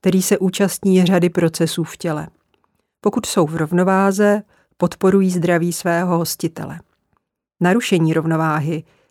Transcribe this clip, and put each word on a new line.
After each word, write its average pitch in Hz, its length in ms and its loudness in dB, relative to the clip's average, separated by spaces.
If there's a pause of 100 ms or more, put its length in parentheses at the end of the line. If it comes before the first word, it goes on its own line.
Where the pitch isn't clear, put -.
který 185 220 0
se 196 160 0
účastní 185 680 0
řady 180 240 2
procesů 165 540 -2
v - 120 -14
těle. 156 320 -8 (720)
Pokud - 260 -2
jsou 170 200 2
v 156 100 -6
rovnováze, 190 840 2 (340)
podporují 185 540 2
zdraví 175 420 0
svého 175 460 -2
hostitele. 165 640 -6 (800)
Narušení 175 520 2
rovnováhy 160 720 -2 (260)